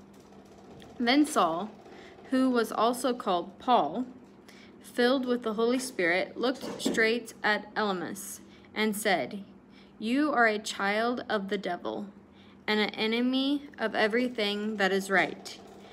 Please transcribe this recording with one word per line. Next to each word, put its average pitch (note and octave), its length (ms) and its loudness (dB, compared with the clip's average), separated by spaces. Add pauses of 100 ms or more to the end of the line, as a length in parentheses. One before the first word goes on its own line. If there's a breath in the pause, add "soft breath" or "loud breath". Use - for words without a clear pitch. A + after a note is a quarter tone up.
(1000)
Then C4 260 6
Saul, F#3+ 460 2 (600 loud breath)
who C4 200 4
was A#3 220 2
also B3 420 2
called F#3 460 -2
Paul, G#3+ 460 2 (760 loud breath)
filled B3 420 2
with B3 200 -2
the A3 100 -2
Holy A#3 240 2
Spirit, F3+ 580 0
looked - 460 -4
straight A#3 500 2 (120)
at G#3 300 -2
Elymas F#3+ 640 -4 (340 loud breath)
and G#3+ 220 0
said, G3 480 -2 (560 loud breath)
"You C4+ 320 0
are A#3+ 140 4
a G#3+ 120 2
child G#3+ 720 -2
of G3 200 -2
the G3+ 100 -2
devil G3+ 480 -6 (600 loud breath)
and G#3+ 140 2
an G#3 100 0
enemy C4 800 0 (100)
of G#3 160 -2
everything G#3+ 840 0
that F#3+ 120 2
is G3 200 0
right. - 500 0 (320 loud breath)